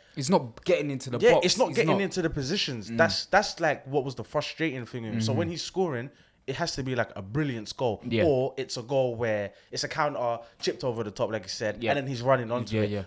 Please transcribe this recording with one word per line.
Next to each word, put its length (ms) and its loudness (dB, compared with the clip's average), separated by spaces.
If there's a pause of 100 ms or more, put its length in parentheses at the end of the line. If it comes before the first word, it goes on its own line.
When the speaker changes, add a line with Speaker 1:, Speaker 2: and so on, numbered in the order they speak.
(140)
Speaker 1:
He's 160 -2
not 340 0
getting 260 2
into 200 -6
the 80 -2
Speaker 2:
Yeah, 140 8
Speaker 1:
box. 140 6
Speaker 2:
it's 120 2
not 100 4
Speaker 1:
He's 80 -2
Speaker 2:
getting 220 4
Speaker 1:
not. 40 2
Speaker 2:
into 200 -2
the 80 2
positions. 580 -4
Speaker 1:
Mm. 100 -4
Speaker 2:
That's, 280 4
that's, 340 2
like, 260 0
what 180 0
was 100 -4
the 100 -10
frustrating 640 -4
thing 160 -8
with 100 -6
him. 80 0
So 120 2
Speaker 1:
Mm-hmm. 80 2
Speaker 2:
when 80 0
he's 140 -6
scoring, 460 -2 (380)
it 80 -4
has 220 -4
to 80 -4
be, 100 -2
like, 220 0
a 40 -8
brilliant 560 -4
goal. 320 0
Speaker 1:
Yeah. 160 4
Speaker 2:
Or 320 4
it's 200 -6
a 60 -6
goal 340 0
where 340 0 (220)
it's 100 -4
a 60 -4
counter, 500 -2 (220)
chipped 240 -4
over 180 -2
the 80 -4
top, 220 -2
like 100 -4
you 60 -14
said, 340 -4
Speaker 1:
Yeah. 80 0
Speaker 2:
and 80 2
then 80 -4
he's 160 -4
running 300 2
onto 240 -2
Speaker 1:
Yeah, 60 4
Speaker 2:
it. 80 2
Speaker 1:
yeah. 160 -4